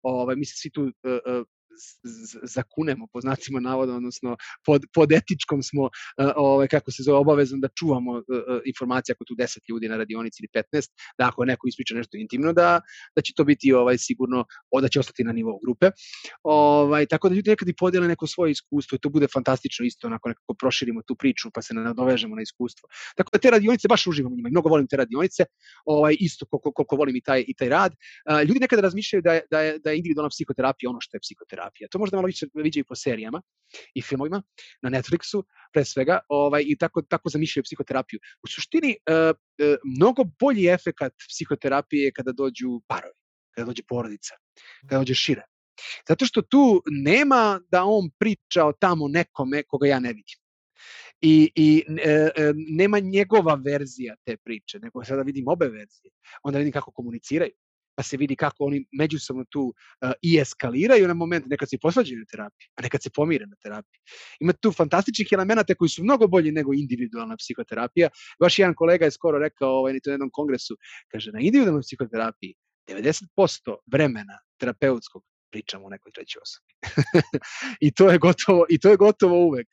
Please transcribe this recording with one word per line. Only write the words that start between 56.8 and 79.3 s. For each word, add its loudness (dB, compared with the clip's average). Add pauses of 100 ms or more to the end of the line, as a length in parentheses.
komuniciraju, -6 (440)
pa -8
se -8
vidi -2
kako -4
oni -2 (120)
međusobno -4
tu, -6 (260)
e, -4 (100)
i 4
eskaliraju 2
na -2
moment, -4
nekad -6
se -6
i -6
posvađaju -2
na -16
terapiji, -16
a -14
nekad -4
se -10
pomire -2
na -20
terapiji. -16 (400)
Ima 0
tu 0
fantastičnih 0
elemenata 2
koji 0
su -6
mnogo 4
bolji 2
nego -2
individualna -4
psihoterapija. -2 (320)
Baš 4
jedan 4
kolega 2
je 2
skoro -2
rekao, -2
ovaj, 0
na -6
jednom -6
kongresu, -4 (320)
kaže, -12
„Na -10
individualnoj 4
psihoterapiji -8 (340)
devedeset -4
posto 0 (140)
vremena -2 (200)
terapeutskog -4 (300)
pričamo -14
o -18
nekoj -18
trećoj -16
osobi.” -20 (100)
<laughs> 0 (460)
I 6
to 8
je 6
gotovo, 4
i 4
to 6
je 10
gotovo 6